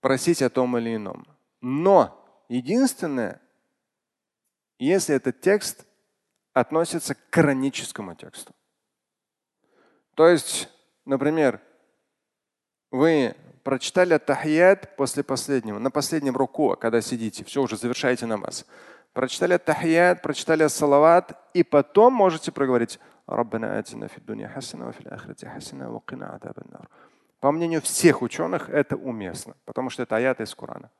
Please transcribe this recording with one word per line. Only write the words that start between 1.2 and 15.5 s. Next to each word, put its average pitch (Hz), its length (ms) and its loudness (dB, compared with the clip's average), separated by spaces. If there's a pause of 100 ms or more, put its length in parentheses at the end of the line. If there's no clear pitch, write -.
Но 147 640 2 (240)
единственное, 135 920 -2 (1400)
если 160 380 0
этот - 240 -4
текст - 460 -2 (680)
относится 160 640 -2
к - 160 -18
кораническому 135 840 0
тексту. - 400 -20 (1600)
То 160 140 6
есть, - 400 2 (380)
например, 139 560 0 (1300)
вы 160 440 2 (300)
прочитали 175 480 0
ат-тахият 156 840 2
после 139 280 -2
последнего, 123 540 -4